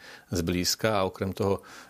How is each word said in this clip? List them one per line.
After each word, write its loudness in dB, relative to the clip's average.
zblízka 2
a 4
okrem -2
toho 2